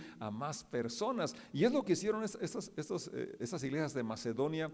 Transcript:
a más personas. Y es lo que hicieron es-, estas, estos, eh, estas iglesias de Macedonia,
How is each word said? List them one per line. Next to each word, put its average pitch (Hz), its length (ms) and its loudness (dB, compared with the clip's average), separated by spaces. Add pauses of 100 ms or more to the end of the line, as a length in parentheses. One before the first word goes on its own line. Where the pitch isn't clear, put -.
(200)
a 110 100 -4
más 139 320 -4
personas. 160 720 0 (180)
Y 147 120 6
es 247 80 8
lo 285 120 4
que 185 100 6
hicieron 214 280 0
es-, 208 180 -4
estas, 185 360 -4
estos, 170 360 -4
eh, - 280 -4
estas 131 240 -2
iglesias 139 300 0
de 123 100 2
Macedonia, 139 680 0